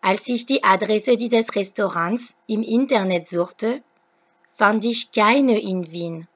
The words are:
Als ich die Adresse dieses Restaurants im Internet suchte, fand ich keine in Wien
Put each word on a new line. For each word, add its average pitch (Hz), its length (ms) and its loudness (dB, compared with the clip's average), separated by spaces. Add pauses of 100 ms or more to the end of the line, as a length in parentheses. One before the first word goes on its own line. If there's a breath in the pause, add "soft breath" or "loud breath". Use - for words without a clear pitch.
Als 202 260 -2
ich 240 180 -4
die 269 180 -2
Adresse 214 540 2
dieses 226 380 0
Restaurants 196 800 -4 (120)
im 220 140 -2
Internet 220 640 0
suchte, 214 540 -4 (720)
fand 208 320 2
ich 233 260 -4
keine 233 480 4
in 185 320 -6
Wien 165 440 -10